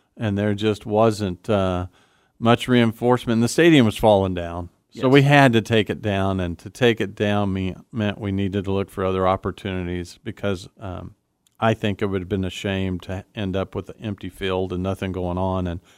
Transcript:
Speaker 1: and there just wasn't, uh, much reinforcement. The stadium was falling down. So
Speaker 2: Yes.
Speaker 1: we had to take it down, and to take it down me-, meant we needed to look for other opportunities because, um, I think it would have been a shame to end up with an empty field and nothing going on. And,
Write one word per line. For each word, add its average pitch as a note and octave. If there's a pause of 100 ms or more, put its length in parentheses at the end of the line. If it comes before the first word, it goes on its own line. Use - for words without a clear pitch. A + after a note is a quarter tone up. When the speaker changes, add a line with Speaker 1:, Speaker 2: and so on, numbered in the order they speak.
(160)
Speaker 1:
and G2+
there G#2
just G#2
wasn't, G#2+
uh, F#2 (540)
much A#2
reinforcement. A#2+
The A#2
stadium D#3+
was G#2
falling G2
down. F2 (220)
So -
Speaker 2:
Yes. B2+
Speaker 1:
we C#3+
had C#3
to A2+
take A2
it F2
down, G2
and F2
to G#2
take A#2
it G2
down G#2
me-, F#2+ (160)
meant G#2
we G2+
needed G2
to G2
look G2
for G2
other F#2
opportunities F#2
because, G2+ (100)
um, F#2 (440)
I A2+
think G#2+
it G#2+
would G2
have F2
been F#2+
a F2+
shame F#2+
to G2 (100)
end G2
up F#2
with G2
an -
empty G2
field F#2
and F2+
nothing F#2+
going F2+
on. F#2
And, F2 (160)